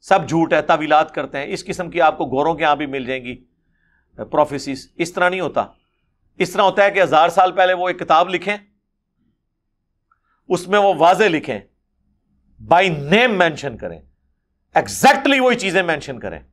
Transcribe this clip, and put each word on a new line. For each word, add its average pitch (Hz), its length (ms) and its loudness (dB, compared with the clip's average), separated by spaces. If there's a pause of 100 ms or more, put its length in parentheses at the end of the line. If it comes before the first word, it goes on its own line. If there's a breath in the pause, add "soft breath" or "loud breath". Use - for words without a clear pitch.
सब 190 240 0
झूठ 160 280 0
है, 156 80 2
तावीलात 151 500 2
करते 139 260 -10
हैं। 143 100 -8
इस 196 160 -10
किस्म 175 260 -10
की 170 100 -8
आपको 156 260 0
गौरों 147 300 -2
के 156 80 -4
यहाँ 147 140 2
भी 147 100 -8
मिल 135 180 -8
जाएंगी 123 280 -10 (840)
प्रोफेसीज। 139 800 -4
इस 170 180 -6
तरह 180 140 2
नहीं 185 120 -6
होता। 131 360 -4 (640)
इस 175 140 -2
तरह 208 100 0
होता 196 200 2
है 202 80 4
कि 196 80 -2
हज़ार 160 300 4
साल 185 220 2
पहले 185 220 2
वो 180 160 -4
एक 180 100 -6
किताब 170 300 2
लिखें, 185 280 -6 (1900)
उसमें 180 300 0
वो 196 140 4
वाजे 175 360 4
लिखें, 139 320 -4 (1040)
by 185 220 4 (240)
name 226 280 2
mention 143 400 -4
करें, 82 260 -14 (680)
exactly 277 640 2
वही 247 140 2
चीजें 190 280 -2
मेंशन 147 340 -6
करें। 85 360 -14